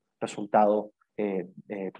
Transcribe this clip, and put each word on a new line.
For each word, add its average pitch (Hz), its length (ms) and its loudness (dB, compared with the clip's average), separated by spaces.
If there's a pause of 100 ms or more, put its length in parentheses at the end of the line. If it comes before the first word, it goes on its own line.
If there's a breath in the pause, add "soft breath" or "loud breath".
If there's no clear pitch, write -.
(200)
resultado, 107 720 2 (240)
eh, 95 320 -4 (200)
eh, 95 320 -8